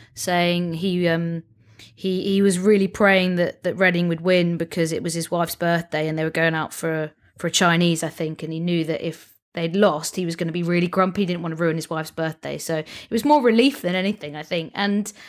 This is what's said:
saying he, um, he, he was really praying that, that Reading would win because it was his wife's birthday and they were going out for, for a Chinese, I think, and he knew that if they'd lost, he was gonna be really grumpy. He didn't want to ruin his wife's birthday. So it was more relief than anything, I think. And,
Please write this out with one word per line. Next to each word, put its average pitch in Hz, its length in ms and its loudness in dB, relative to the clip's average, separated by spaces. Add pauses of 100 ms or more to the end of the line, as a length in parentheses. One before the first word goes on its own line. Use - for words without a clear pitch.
(140)
saying 175 600 0
he, 175 340 0
um, 165 340 -2 (360)
he, - 440 -6
he 196 200 2
was 196 160 4
really 196 280 4
praying 190 500 4
that, - 280 -2
that 175 120 -2
Reading 175 320 2
would 165 120 -2
win 175 360 2
because 165 360 -2
it - 100 -4
was 165 120 -4
his 165 140 -6
wife's 170 280 -2
birthday 165 500 0
and 160 100 -2
they 156 60 0
were 160 80 -2
going 160 240 2
out 156 180 -4
for, 160 380 -4 (280)
for 170 100 -4
a - 20 -6
Chinese, 170 540 4
I 156 60 -2
think, 160 340 -8
and 160 80 -8
he 160 80 -6
knew 170 240 0
that 156 200 -4
if - 300 -10 (200)
they'd 165 200 -4
lost, 180 400 2
he 185 100 -2
was 170 120 -4
gonna 165 160 -4
be 175 100 -4
really 175 240 2
grumpy. 185 360 0
He 190 40 -2
didn't 170 160 -4
want 165 140 -6
to 160 40 -6
ruin 165 160 2
his 160 140 -8
wife's 160 220 -6
birthday. 156 460 -6
So 160 180 -4
it - 340 -10
was 226 140 0
more 294 180 6
relief 240 400 4
than 180 140 -2
anything, 185 400 -4
I 151 80 -10
think. 170 300 -4
And, 202 380 -2 (160)